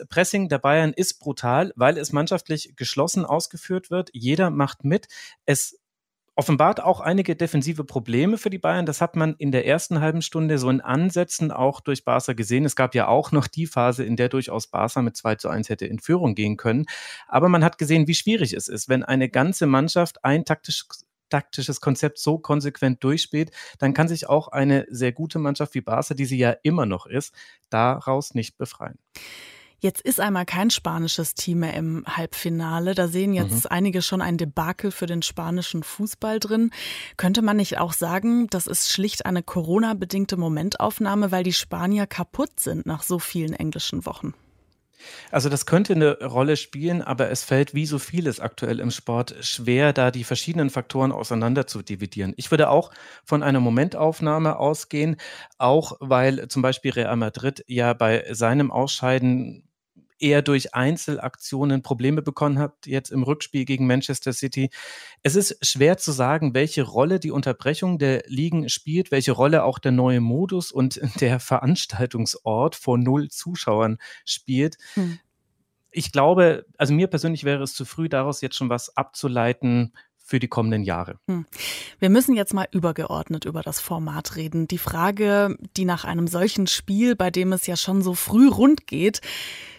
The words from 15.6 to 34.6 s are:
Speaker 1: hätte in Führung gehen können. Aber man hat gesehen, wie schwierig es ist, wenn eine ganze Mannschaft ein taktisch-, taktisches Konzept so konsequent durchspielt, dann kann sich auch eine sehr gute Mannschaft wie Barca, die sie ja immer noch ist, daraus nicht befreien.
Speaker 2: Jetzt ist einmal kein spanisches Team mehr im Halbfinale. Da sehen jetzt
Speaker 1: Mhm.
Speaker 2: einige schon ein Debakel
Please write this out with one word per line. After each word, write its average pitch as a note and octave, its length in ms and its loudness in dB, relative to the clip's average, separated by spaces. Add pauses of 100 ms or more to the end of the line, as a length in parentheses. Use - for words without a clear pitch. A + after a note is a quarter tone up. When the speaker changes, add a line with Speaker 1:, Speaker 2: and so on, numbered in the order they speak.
Speaker 1:
hätte - 180 -4
in - 140 -8
Führung D#3+ 340 2
gehen G#2+ 220 -2
können. A#2+ 300 0 (420)
Aber D#3+ 220 4
man E3+ 160 6
hat - 120 2
gesehen, D#3 300 4
wie E3 80 2
schwierig G3+ 380 0
es - 160 -6
ist, - 180 -8
wenn C3 160 2
eine C3 240 2
ganze D3+ 400 2
Mannschaft D#3+ 560 2
ein D3 220 2
taktisch-, - 400 -4 (440)
taktisches C#3+ 520 -4
Konzept D3 360 0
so D#3 220 0
konsequent C#3+ 640 -2
durchspielt, D3+ 480 -2 (260)
dann C#3 160 2
kann E3 140 4
sich E3 200 -4
auch D3+ 200 2
eine C#3 420 2
sehr B2 220 0
gute D#3 260 -8
Mannschaft C#3+ 380 -4
wie B2+ 60 -2
Barca, B2 320 -2
die C#3 120 -2
sie B2+ 120 -2
ja A#2+ 260 4
immer D#3 220 2
noch F#2+ 220 -4
ist, - 280 -6 (340)
daraus C3 640 0
nicht A2+ 240 -6
befreien. - 400 -10 (840)
Speaker 2:
Jetzt F#3+ 180 -2
ist - 180 -2
einmal F#3+ 260 0
kein F#3+ 240 0
spanisches E3 640 -2
Team E3+ 280 -2
mehr D#3+ 120 -2
im D#3+ 320 -4
Halbfinale. E3 880 -4
Da F#3 140 2
sehen F#3+ 260 0
jetzt - 300 0
Speaker 1:
Mhm. - 80 -6
Speaker 2:
einige F3+ 320 0
schon F#3 180 -2
ein E3+ 160 0
Debakel E3 540 -2